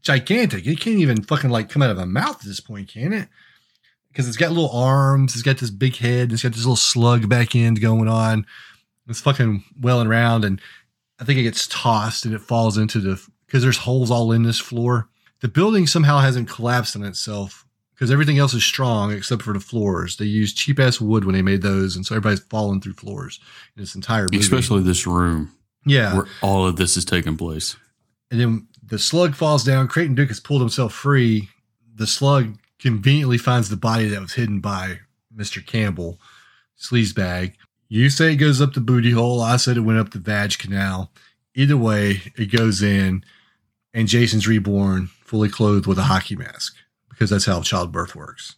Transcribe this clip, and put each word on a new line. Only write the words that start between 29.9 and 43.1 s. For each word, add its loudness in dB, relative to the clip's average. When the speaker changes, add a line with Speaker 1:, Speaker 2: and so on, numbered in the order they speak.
Speaker 1:
Duke 2
has -8
pulled -2
himself -2
free. 0
The -6
slug 0
conveniently 0
finds 0
the -6
body 0
that -6
was -14
hidden -4
by -6
Mister -10
Campbell, -6
sleazebag. -2
You 4
say 2
it 0
goes 4
up 2
the -2
booty 2
hole. 2
I 2
said 0
it 0
went 2
up -2
the -10
vag -4
canal. -4
Either 4
way, 2
it -4
goes 0
in, 2